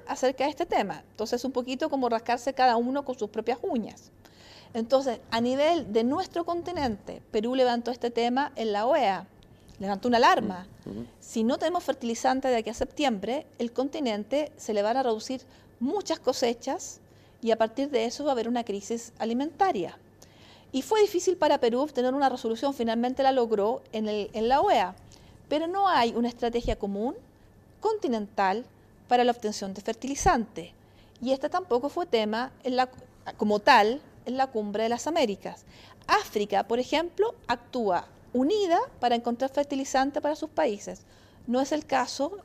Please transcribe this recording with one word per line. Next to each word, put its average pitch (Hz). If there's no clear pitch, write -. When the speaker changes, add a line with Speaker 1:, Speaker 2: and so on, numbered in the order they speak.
Speaker 1:
acerca -
de 233
este 320
tema. 202
Entonces, -
es -
un 269
poquito 262
como 269
rascarse 233
cada 254
uno 262
con 247
sus 208
propias 226
uñas. 277
Entonces, 262
a 226
nivel 262
de 226
nuestro 339
continente, 339
Perú 233
levantó 240
este 240
tema 240
en 220
la 202
oea. 214
Levantó 202
una 240
alarma. 226
Speaker 2:
Mm, -
ujú. 104
Speaker 1:
Si -
no 254
tenemos 349
fertilizante 262
de 254
aquí 220
a -
septiembre, 254
el 233
continente 269
se -
le 202
van 214
a 269
reducir 247
muchas 320
cosechas -
y 226
a 220
partir 247
de 226
eso 240
va 294
a -
haber 226
una 240
crisis 226
alimentaria. 254
Y 262
fue 427
difícil 359
para 294
Perú 240
obtener 262
una 277
resolución, 254
finalmente 240
la 262
logró 226
en 220
el, 208
en 220
la 277
oea. 233
Pero 302
no 381
hay 254
una 233
estrategia 233
común 202
continental 226
para 247
la 240
obtención 214
de 214
fertilizante. 247
Y 262
este 269
tampoco 285
fue 349
tema 220
en 254
la, 254
como 208
tal 233
en 247
la 269
Cumbre 214
de 226
las 240
Américas. 294
África, 208
por 233
ejemplo, 339
actúa 233
unida 339
para 240
encontrar 240
fertilizante 277
para 302
sus 311
países. 202
No 247
es 285
el 302
caso 269